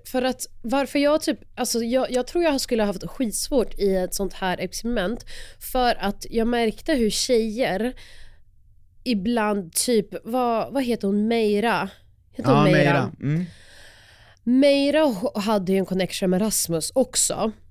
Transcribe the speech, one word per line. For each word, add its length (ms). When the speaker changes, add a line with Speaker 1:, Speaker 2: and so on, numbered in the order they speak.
Speaker 1:
för 160
att 240
varför 360
jag 240
typ, 160
alltså 260
jag, 280
jag 160
tror 180
jag 160
skulle 220
ha 40
haft 200
skitsvårt 720
i 180
ett 180
sånt 180
här 260
experiment, 640
för 280
att 300
jag 180
märkte 460
hur 160
tjejer 840
ibland 680
typ, 340
vad, 480
vad 120
heter 240
hon, 200
Meira? 600
Heter 180
hon 160
Speaker 2:
Ja, 60
Speaker 1:
Meira? 200
Speaker 2:
Meira. 180
Mm. 240
Speaker 1:
Meira 600
h-, 360
hade 320
ju 60
en 80
connection 440
med 100
Rasmus 540
också. 580